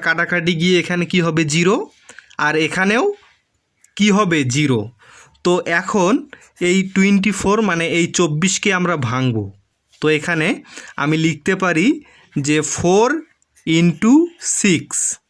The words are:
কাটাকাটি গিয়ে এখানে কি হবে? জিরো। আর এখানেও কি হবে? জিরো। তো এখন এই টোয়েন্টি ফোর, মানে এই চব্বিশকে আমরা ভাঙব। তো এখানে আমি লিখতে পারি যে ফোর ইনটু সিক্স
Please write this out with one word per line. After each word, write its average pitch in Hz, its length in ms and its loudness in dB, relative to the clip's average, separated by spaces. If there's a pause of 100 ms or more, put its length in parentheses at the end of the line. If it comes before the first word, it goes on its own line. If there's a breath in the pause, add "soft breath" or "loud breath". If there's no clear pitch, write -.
কাটাকাটি 170 460 -2 (100)
গিয়ে 180 200 2
এখানে 175 300 -4
কি 185 140 2
হবে? 165 160 0 (120)
জিরো। 175 220 2 (680 loud breath)
আর 151 80 0 (120)
এখানেও 196 380 0 (920 soft breath)
কি 208 180 4
হবে? 180 220 2 (160)
জিরো। 135 260 0 (640 soft breath)
তো 180 60 2 (280)
এখন 185 320 0 (580 loud breath)
এই 190 80 2 (160)
টোয়েন্টি 196 460 2
ফোর, 196 160 0 (120)
মানে 170 160 -2 (140)
এই 170 80 2 (120)
চব্বিশকে 175 600 0
আমরা 175 160 -2 (140)
ভাঙব। 127 280 -2 (640)
তো 151 60 -2 (120)
এখানে 160 300 -2 (540 loud breath)
আমি 151 140 0 (100)
লিখতে 165 260 -2 (100)
পারি 170 240 2 (600 soft breath)
যে 151 120 2 (160)
ফোর 196 340 2 (680)
ইনটু 175 360 4 (460)
সিক্স - 360 0 (340)